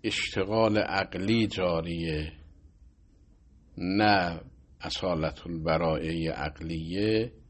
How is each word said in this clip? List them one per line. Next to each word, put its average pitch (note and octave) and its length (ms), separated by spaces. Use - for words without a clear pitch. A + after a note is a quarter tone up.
اشتغال G#2+ 720
عقلی G2 680
جاریه، E2 840
نه F#2 600
اصالت E2+ 680
البراءه D#2+ 840
عقلیه. E2+ 1000